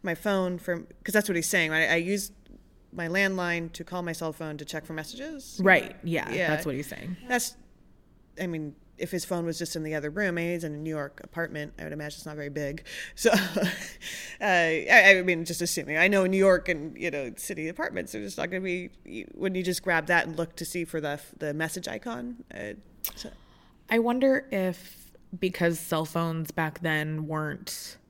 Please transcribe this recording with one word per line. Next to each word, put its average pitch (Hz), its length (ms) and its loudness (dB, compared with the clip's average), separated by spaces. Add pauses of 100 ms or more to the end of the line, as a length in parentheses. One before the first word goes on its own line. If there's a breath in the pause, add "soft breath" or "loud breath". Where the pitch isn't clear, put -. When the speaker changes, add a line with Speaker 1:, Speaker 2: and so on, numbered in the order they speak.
Speaker 1:
my 170 120 -2
phone 185 420 0
from, 170 300 -6 (160)
'cause - 100 -4
that's 214 160 4
what 180 60 2
he's 165 120 0
saying, 160 240 4
right? 160 180 4
I 165 60 6
used 190 380 0 (580)
my 170 160 -6
landline 175 640 0
to 170 100 -12
call 180 180 -6
my 170 100 -4
cell 160 220 -4
phone 156 240 -8
to 147 80 -10
check 156 200 -8
for 165 80 -10
messages. 262 720 -10
Speaker 2:
Right, 185 400 6
yeah, 165 280 -2
Speaker 1:
Yeah. 180 180 0
Speaker 2:
that's 151 160 0
what 139 100 -2
he's 147 120 -6
saying. - 280 -10 (120)
Speaker 1:
That's, 247 280 -2 (840)
I 180 80 -2
mean, 156 280 -6 (220)
if - 140 -6
his 175 140 -4
phone 170 200 -2
was 165 140 -4
just 165 160 -6
in 156 80 -4
the 156 120 -4
other 147 140 -4
room, 175 280 -2
and 170 140 -2
he's 170 120 -4
in 151 100 -6
a 147 40 -8
New 156 120 -6
York 143 340 -6
apartment, 151 560 -6
I 160 40 -8
would 156 100 -8
imagine 151 240 -10
it's - 80 -16
not 151 100 -10
very 147 140 -8
big. 143 340 -6 (320 loud breath)
So, 226 160 4
<laughs> - 0 -
uh, 196 340 2 (760 loud breath)
I, 185 760 8
I 180 60 2
mean, 170 220 2
just 175 160 -4
assuming. 156 360 -2
I 180 100 6
know 196 160 6
in 185 80 2
New 190 60 4
York 190 320 6
and, 156 280 -4
you 170 140 -4
know, 135 260 -4
city 160 300 -6
apartments, 185 440 -6
they're 110 120 -8
just 202 140 -10
not 175 120 -4
gonna 185 120 -4
be, 180 280 -4 (160)
you, - 300 -12
wouldn't 190 220 -2
you 185 60 -2
just 180 200 -2
grab 165 240 2
that 175 200 4
and 160 100 -8
look 170 200 -4
to 165 80 -8
see 175 200 -6
for 165 160 -6
the, 147 180 -4 (180)
the 147 160 -4
message 160 340 -4
icon? 240 500 -8 (160)
Uh, - 200 -10 (420)
so - 140 -12 (600 soft breath)
Speaker 2:
I 226 100 4
wonder 262 520 4
if, 185 600 -4 (280)
because 170 400 2
cell 160 260 -2
phones 160 460 -2
back 156 280 -4
then 156 480 -2
weren't - 680 -6 (120)